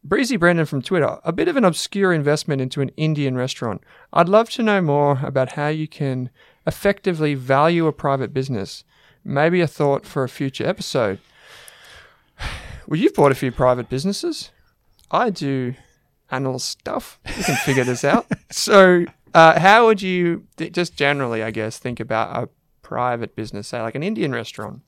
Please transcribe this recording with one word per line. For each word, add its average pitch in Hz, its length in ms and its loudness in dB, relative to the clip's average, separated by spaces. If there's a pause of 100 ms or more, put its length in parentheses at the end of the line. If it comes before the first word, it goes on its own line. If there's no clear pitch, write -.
"Breezy 233 340 0
Brendan 170 300 4
from 143 160 -4
Twitter, 147 420 0
a 165 80 -2
bit 294 160 0
of 311 80 0
an 247 80 2
obscure 185 480 0
investment 147 500 0
into 131 180 -6
an 135 160 -2
Indian 147 400 -2
restaurant. 123 460 -6 (300)
I'd 170 160 2
love 220 220 4
to - 120 -4
know 208 180 2
more 143 420 2
about 135 300 -2
how 147 160 -4
you 156 200 -4
can 127 420 -6 (360)
effectively 165 680 -2
value 147 520 2
a 151 60 0
private 135 400 -2
business. 131 520 -6 (400)
Maybe 160 360 0
a 170 60 2
thought 139 400 -2
for - 160 -4
a 127 60 -4
future 135 380 -6
episode." 117 520 -2 (1200)
<sighs> - 100 -8 (380)
Well, 156 140 -2
you've 320 140 4
bought 143 180 6
a - 20 2
few 127 160 -2
private 123 380 0
businesses. 196 640 -6 (580)
I 220 200 0
do 135 440 -4 (560)
analyst 131 380 -4
stuff. - 500 -10 (180)
We - 60 -6
can 131 140 0
figure 131 260 0
this 123 220 -2
out. 135 220 0 (120)
<laughs> - 140 -20
So, 185 540 6 (280)
uh, 165 240 8
how 208 280 8
would 220 140 4
you, 180 460 -2 (100)
th-, - 160 -8
just 175 240 -2
generally, 135 460 0
I 113 80 -4
guess, 110 300 -6
think 123 180 -8
about 110 460 -2
a 123 40 -12 (340)
private 120 520 -4
business, 107 320 -10
say, 120 160 -8
like, 113 140 -8
an 143 80 -6
Indian 208 280 -4
restaurant? 110 560 -10